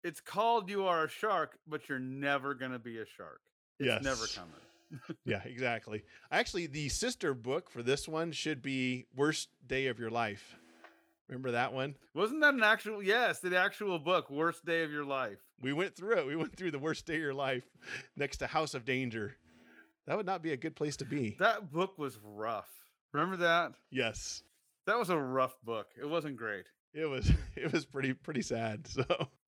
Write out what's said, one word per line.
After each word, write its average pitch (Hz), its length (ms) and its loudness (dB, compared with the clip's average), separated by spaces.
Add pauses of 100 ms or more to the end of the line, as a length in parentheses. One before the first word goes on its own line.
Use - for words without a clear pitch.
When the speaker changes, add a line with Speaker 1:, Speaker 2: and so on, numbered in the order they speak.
Speaker 1:
It's 175 180 -8
called 220 480 2
You 196 180 0
Are 170 180 6
a 156 40 0
Shark, 185 580 0
but 151 220 -8
you're 139 120 -2
never 139 540 0
gonna 127 260 -6
be 113 180 -10
a 107 80 -8
shark. 80 340 -16 (380)
It's 120 260 2
never 127 180 0
Speaker 2:
Yes. 110 120 -4
Speaker 1:
coming. 85 200 -12 (360)
<laughs> - 340 -14
Speaker 2:
Yeah, 104 200 -2
exactly. 117 580 -4 (300)
Actually, 180 340 0
the 143 220 -4
sister 185 460 0
book 127 360 -2
for 120 140 -10
this 135 240 2
one 160 240 -2
should 147 300 -4
be 127 520 -2
Worst 147 360 2 (160)
Day 131 220 0
of 117 120 -2
Your 113 100 -2
Life. 110 460 -2 (720)
Remember 131 240 -4
that 120 220 2
one? 135 200 -2 (200)
Speaker 1:
Wasn't 226 260 0
that 285 140 8
an 240 80 4
actual, 214 400 4
yes, 208 380 4
the 180 160 -2
actual 190 420 2
book, 156 320 2
Worst 160 340 0
Day 165 180 2
of 151 80 -2
Your 147 140 -4
Life. 131 340 -2 (220)
Speaker 2:
We 135 140 0
went 180 200 -2
through 202 220 2
it. 156 100 2
We 143 100 -2
went 160 200 -2
through 180 140 -2
The 147 80 -4
Worst 151 260 -2
Day 160 120 -2
of 160 40 0
Your 143 140 -2
Life 135 300 0 (520)
next 139 220 -2
to 131 80 -2
House 156 280 0
of 117 120 -6
Danger. 127 500 -2 (680)
That 156 100 -2
would 208 100 -2
not 180 160 -2
be 160 100 -2
a 135 40 -2
good 147 180 -6
place 151 220 -2
to 147 80 -6
be. 131 340 -2
Speaker 1:
That 202 320 2
book 180 280 0
was 127 260 -6
rough. 107 460 -6 (420)
Remember 175 240 2
that? 170 360 4 (180)
Speaker 2:
Yes. 120 520 -2 (440)
Speaker 1:
That 214 120 4
was 190 120 0
a 170 80 4
rough 131 440 2
book. 113 260 -6 (120)
It 147 80 -6
wasn't 151 300 -2
great. 104 260 -4 (300)
Speaker 2:
It 156 100 -2
was, 135 260 2 (120)
<laughs> - 140 -12
it 147 140 -2
was 151 140 2
pretty, 135 300 -2
pretty 147 260 -6
sad. 113 480 -2
So. 131 160 0 (440)